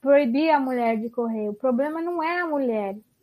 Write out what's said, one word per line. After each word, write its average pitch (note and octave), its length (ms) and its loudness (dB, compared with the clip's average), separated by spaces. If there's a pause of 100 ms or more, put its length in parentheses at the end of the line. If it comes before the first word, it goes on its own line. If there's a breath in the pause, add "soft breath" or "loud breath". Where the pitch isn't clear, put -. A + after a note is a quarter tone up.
proibir C#4+ 500 4
a D4 100 4
mulher A#3+ 380 0
de A3+ 120 -6
correr, A3+ 380 -4
o G#3 60 -4
problema C4+ 460 -2
não E4+ 220 -4
é F4 180 -2
a F4+ 60 -2
mulher. A#3 500 -2 (260)